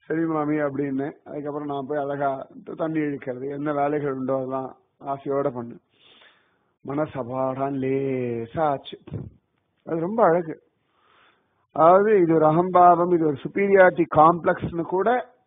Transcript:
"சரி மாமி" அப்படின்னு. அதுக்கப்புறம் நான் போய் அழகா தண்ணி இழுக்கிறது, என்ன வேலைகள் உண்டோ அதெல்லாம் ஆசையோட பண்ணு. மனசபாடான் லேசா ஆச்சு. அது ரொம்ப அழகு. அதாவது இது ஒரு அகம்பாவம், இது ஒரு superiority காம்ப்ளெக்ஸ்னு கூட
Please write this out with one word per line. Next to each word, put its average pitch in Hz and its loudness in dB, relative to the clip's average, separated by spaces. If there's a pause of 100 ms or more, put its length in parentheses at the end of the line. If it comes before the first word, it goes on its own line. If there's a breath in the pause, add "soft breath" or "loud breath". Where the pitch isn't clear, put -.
"சரி 160 -4
மாமி" 151 -2
அப்படின்னு. 139 -4 (140)
அதுக்கப்புறம் 147 -10
நான் 139 -8
போய் 147 -4
அழகா 139 -6 (280)
தண்ணி 160 -4
இழுக்கிறது, 135 -8
என்ன 143 -6
வேலைகள் 143 -2
உண்டோ 131 -4
அதெல்லாம் 131 -8 (240)
ஆசையோட 139 -4
பண்ணு. 120 -12 (1040 soft breath)
மனசபாடான் 131 -4
லேசா 131 -4
ஆச்சு. 143 -2 (840)
அது 165 -6
ரொம்ப 208 0
அழகு. 165 0 (1080)
அதாவது 190 6
இது 165 4
ஒரு 156 4
அகம்பாவம், 175 6
இது 165 2
ஒரு 147 0
superiority 185 4 (120)
காம்ப்ளெக்ஸ்னு 165 2
கூட 202 -2 (180)